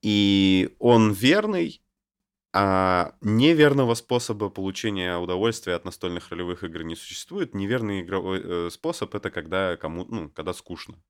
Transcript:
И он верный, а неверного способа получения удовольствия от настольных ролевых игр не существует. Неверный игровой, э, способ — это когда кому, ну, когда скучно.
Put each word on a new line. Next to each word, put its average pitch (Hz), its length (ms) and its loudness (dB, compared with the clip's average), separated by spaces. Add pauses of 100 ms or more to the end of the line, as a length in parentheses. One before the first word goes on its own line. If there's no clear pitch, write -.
И 98 760 4
он 113 340 6
верный, 170 720 0 (680)
а 92 680 2
неверного 139 760 4
способа 113 560 -4
получения 95 680 -4
удовольствия 90 560 -2
от 85 100 -6
настольных 87 460 -8
ролевых 87 340 -8
игр 82 200 -10
не 82 120 -8
существует. - 580 -10
Неверный 101 480 -4
игровой, 92 420 -4
э, 87 260 -4
способ — - 440 -8
это 104 160 -6
когда 90 460 -4
кому, 82 320 -8
ну, 85 220 -10
когда 80 220 -10
скучно. - 420 -14 (160)